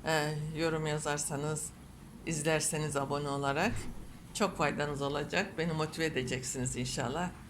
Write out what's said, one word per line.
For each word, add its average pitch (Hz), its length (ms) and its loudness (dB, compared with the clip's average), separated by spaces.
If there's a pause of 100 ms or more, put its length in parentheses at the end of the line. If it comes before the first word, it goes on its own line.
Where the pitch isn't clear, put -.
Ee, 156 280 4 (220)
yorum 156 300 2
yazarsanız, 151 840 0 (560)
izlerseniz 151 680 2
abone 143 320 0
olarak 143 440 2 (600)
çok 190 220 2
faydanız 147 460 2
olacak. 147 560 0
Beni 165 140 2
motive 156 320 0
edeceksiniz 127 720 0
inşallah. 135 540 0 (180)